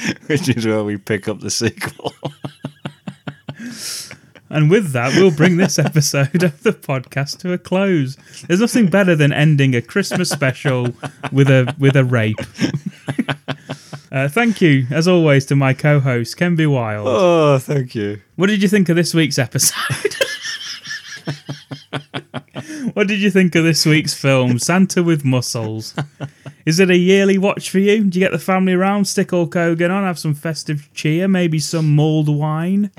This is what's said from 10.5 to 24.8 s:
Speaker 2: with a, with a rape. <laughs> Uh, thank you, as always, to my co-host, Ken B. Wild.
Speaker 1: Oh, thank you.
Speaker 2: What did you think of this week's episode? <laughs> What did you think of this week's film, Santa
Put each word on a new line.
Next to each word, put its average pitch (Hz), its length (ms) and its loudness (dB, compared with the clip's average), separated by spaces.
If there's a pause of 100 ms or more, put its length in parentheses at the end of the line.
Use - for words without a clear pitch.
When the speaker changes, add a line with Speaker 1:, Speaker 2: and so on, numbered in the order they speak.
Speaker 2:
with 139 180 2
a, 131 280 2
with 135 180 2
a 135 80 4
rape. 113 360 0 (200)
<laughs> - 120 -2 (1400)
Uh, 135 140 0
thank 226 320 0
you, 139 320 4
as 160 160 0
always, 156 380 4
to 143 100 0
my 135 180 2
co-host, 131 600 0
Ken 175 220 0
B. 156 80 2
Wild. 113 420 -2
Speaker 1:
Oh, 170 520 4
thank 135 360 -4
you. 101 240 -4 (160)
Speaker 2:
What 175 120 0
did 208 140 0
you 202 60 2
think 196 220 2
of 165 80 2
this 170 160 0
week's 156 260 0
episode? - 800 -4
<laughs> 523 60 0 (2750)
What 202 140 0
did 202 140 -2
you 202 100 2
think 185 240 4
of 165 80 4
this 160 220 2
week's 151 280 2
film, 127 460 2
Santa 185 420 2